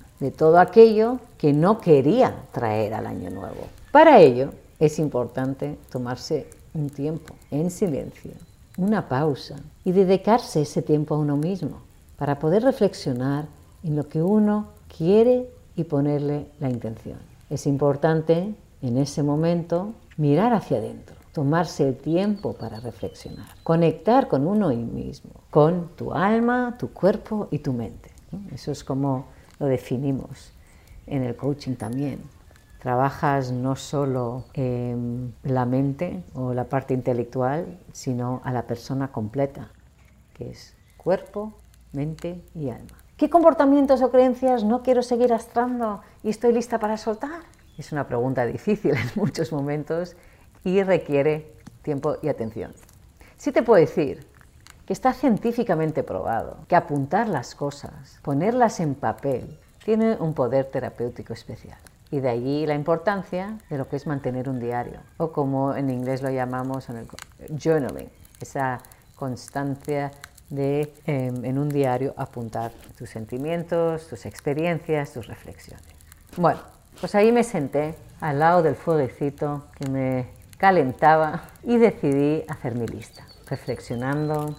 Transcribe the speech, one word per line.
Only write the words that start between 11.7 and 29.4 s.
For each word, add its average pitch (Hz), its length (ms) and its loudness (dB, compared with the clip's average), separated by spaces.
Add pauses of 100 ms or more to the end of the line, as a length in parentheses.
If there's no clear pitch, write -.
para 139 220 -2
poder 170 240 2
reflexionar 151 840 0 (360)
en 151 140 -2
lo 147 120 -4
que 160 140 -2
uno 214 460 2 (280)
quiere 233 540 4 (260)
y 165 80 -2
ponerle 147 640 -2 (140)
la 139 100 -2
intención. 113 480 -8 (320)
Es 147 160 -6
importante 160 880 2 (280)
en 123 160 0
ese 143 240 -2
momento 170 680 0 (240)
mirar 156 360 4
hacia 160 260 0
adentro, 113 380 -10 (160)
tomarse 156 540 0
el 131 100 0
tiempo 180 580 -2
para 110 260 -12
reflexionar, - 680 -12 (160)
conectar 170 680 4
con 139 180 2
uno 202 240 2
mismo, 127 600 -6 (200)
con 165 460 4
tu 120 160 -8
alma, 233 680 0
tu 120 140 -6
cuerpo 214 580 -2
y 147 80 -2
tu 143 140 -4
mente, - 380 -8 (220)
¿no? 185 80 -10 (140)
Eso 143 180 -8
es 131 100 -10
como 135 440 -2 (320)